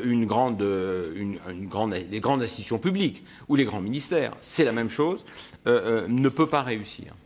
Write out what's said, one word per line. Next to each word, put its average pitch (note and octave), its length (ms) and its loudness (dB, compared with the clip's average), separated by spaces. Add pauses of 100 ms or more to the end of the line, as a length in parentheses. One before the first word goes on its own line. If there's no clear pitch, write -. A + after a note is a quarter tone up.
une A#2+ 200 4
grande, A2 360 2
euh, F#2 460 0 (100)
une, G2+ 220 -4 (120)
une F#2 160 -10
grande, G2+ 260 -2
les F#2 280 -6
grandes C3+ 200 2
institutions A2 380 -4
publiques F#3+ 440 0 (260)
ou D3 80 4
les C3+ 80 4
grands G#2 160 -2
ministères, C3 580 0
c'est - 240 0
la A#2+ 80 4
même A2+ 180 0
chose, E3+ 360 0 (420)
euh, A2+ 360 4
euh, - 40 -4
ne C3 220 4
peut D3 180 2
pas D3 140 2
réussir. A2+ 520 -8 (120)